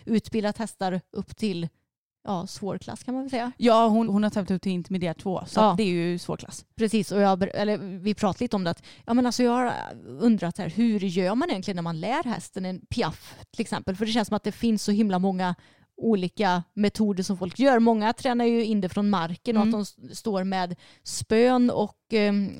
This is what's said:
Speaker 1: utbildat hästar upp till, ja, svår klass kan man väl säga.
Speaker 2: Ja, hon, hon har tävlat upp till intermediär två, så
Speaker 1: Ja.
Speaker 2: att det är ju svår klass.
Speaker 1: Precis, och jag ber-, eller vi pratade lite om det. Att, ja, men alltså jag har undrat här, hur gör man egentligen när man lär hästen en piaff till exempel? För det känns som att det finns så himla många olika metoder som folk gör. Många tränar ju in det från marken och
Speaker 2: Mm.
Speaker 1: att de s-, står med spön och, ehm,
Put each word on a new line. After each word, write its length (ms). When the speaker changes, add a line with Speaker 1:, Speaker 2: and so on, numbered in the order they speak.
Speaker 1:
utbildat 520
hästar 440
upp 240
till, 300
ja, 200
svår 300
klass 260
kan 100
man 100
väl 60
säga. 280
Speaker 2:
Ja, 300
hon, 220
hon 140
har 60
tävlat 220
upp 100
till 100
intermediär 420
två, 340
så 120
Speaker 1:
Ja. 120
Speaker 2:
att 60
det 60
är 40
ju 320
svår 180
klass. 280
Speaker 1:
Precis, 360
och 100
jag 180
ber-, 160
eller 220
vi 360
pratade 300
lite 120
om 80
det. 60
Att, 140
ja, 80
men 120
alltså 180
jag 80
har 220
undrat 380
här, 120
hur 300
gör 360
man 140
egentligen 260
när 80
man 160
lär 240
hästen 420
en 140
piaff 560
till 100
exempel? 340
För 100
det 60
känns 160
som 100
att 60
det 80
finns 320
så 80
himla 280
många 360
olika 600
metoder 500
som 140
folk 220
gör. 200
Många 340
tränar 320
ju 200
in 160
det 80
från 200
marken 480
och 60
Speaker 2:
Mm. 180
Speaker 1:
att 60
de 140
s-, 80
står 240
med 320
spön 680
och, 260
ehm, 460